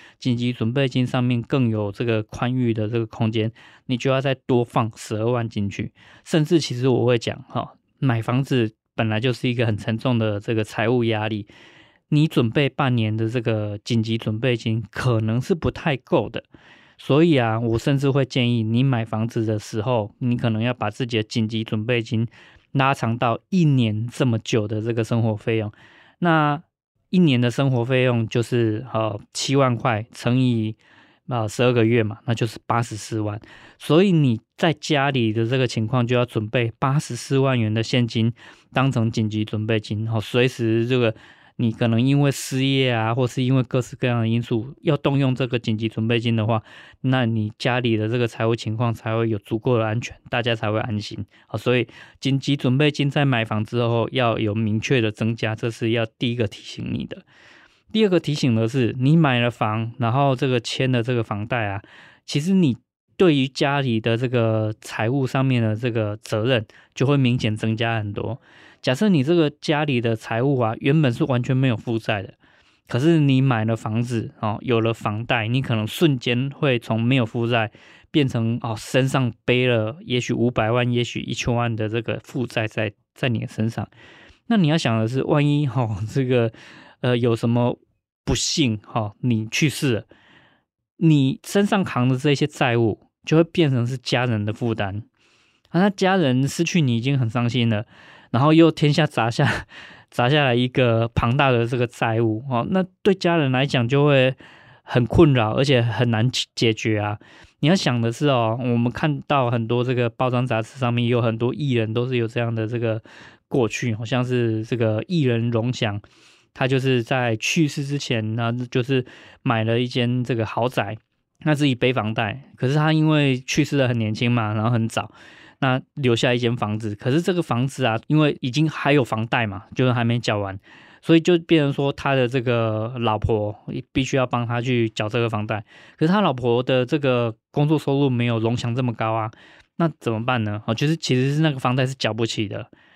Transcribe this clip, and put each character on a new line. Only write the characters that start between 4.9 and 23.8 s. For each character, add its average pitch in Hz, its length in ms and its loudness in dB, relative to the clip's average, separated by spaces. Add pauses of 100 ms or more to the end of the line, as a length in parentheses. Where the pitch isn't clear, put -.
十 - 220 -8
二 107 80 -4
万 120 240 -2
进 101 220 -4
去。 110 200 -8 (320)
甚 156 220 0
至 160 160 4
其 131 160 -4
实 123 100 -2
我 117 200 2
会 123 100 4
讲， - 320 -6
哈， - 280 -8 (220)
买 120 220 0
房 123 240 0
子 120 300 0 (200)
本 113 140 -2
来 107 100 0
就 127 140 0
是 131 160 -4
一 123 60 0
个 120 100 0
很 110 100 0
沉 110 220 -4
重 120 220 0
的 110 200 -2
这 117 160 -4
个 110 80 0
财 107 240 -4
务 123 180 2
压 110 240 -2
力， 107 180 -6 (640)
你 151 180 4
准 123 220 0
备 139 180 0
半 131 260 -2
年 110 220 0
的 113 140 -2
这 123 100 -2
个 107 420 -4
紧 113 200 0
急 113 160 -2
准 110 200 -4
备 123 160 0
金 113 360 -4
可 120 320 0
能 110 180 0
是 190 140 -2
不 - 160 -2
太 - 260 -4
够 120 320 0
的。 - 160 -10 (540)
所 147 260 4
以 160 140 4
啊， 113 200 2
我 117 200 0
甚 139 180 2
至 139 140 0
会 139 160 2
建 120 260 2
议 117 100 2
你 113 200 2
买 131 200 2
房 110 240 -2
子 113 200 -2
的 110 120 0
时 110 220 -6
候， 110 380 -2
你 123 180 0
可 120 140 -2
能 110 100 -2
要 123 140 -2
把 107 160 -4
自 123 160 -6
己 117 100 -4
的 107 60 2
紧 110 260 -2
急 110 160 -4
准 110 220 -4
备 120 160 0
金 113 240 -2 (460)
拉 135 200 2
长 117 240 -2
到 117 220 0 (100)
一 180 160 2
年 117 460 2